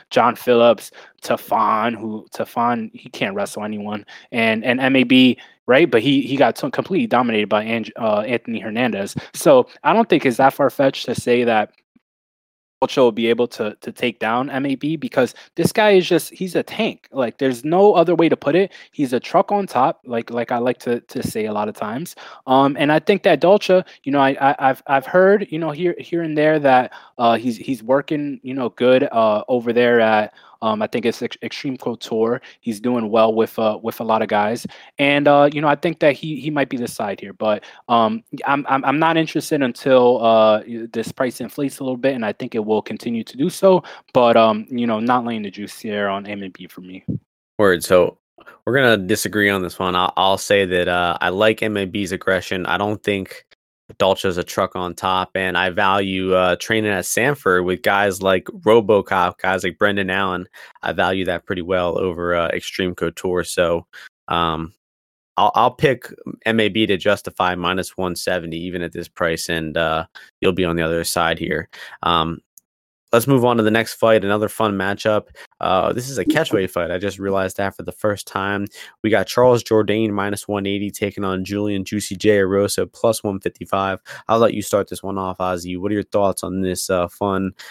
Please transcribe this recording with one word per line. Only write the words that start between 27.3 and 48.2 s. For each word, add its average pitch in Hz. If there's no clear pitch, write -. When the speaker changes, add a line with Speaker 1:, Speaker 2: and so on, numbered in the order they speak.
Speaker 1:
he's, 117
he's 120
working, 139
you 131
know, 127
good, 127
uh, 110
over 120
there 120
at, 110
um, 107
I 107
think 120
it's 113
Ex-, 117
Extreme 127
Couture. 117
He's 107
doing 117
well 113
with, 110
uh, 107
with 110
a 120
lot 110
of 104
guys. 107
And, 143
uh, 143
you 151
know, 156
I 147
think 160
that 147
he, 156
he 139
might 143
be 135
the 120
side 101
here, 98
but, 107
um, 113
I'm, 143
I'm, 139
I'm 135
not 165
interested 156
until, 123
uh, 110
y-, 117
this 113
price 127
inflates 131
a 139
little 131
bit, 135
and 113
I 104
think 123
it 107
will 107
continue -
to -
do 175
so. 185
But, 117
um, 110
you 120
know, 110
not 123
laying 113
the 98
juice -
here 104
on 98
M 104
A 98
B 92
for -
me. 95
Speaker 2:
Word. 92
So 90